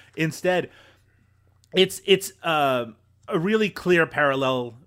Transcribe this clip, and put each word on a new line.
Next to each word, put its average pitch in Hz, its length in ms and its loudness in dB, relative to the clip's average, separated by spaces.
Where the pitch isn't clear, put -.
instead. 160 540 -2
It's, 185 320 2
it's, 190 260 2
uh, 139 420 0
a 208 100 -4
really 208 320 0
clear 170 380 2
parallel 131 680 -2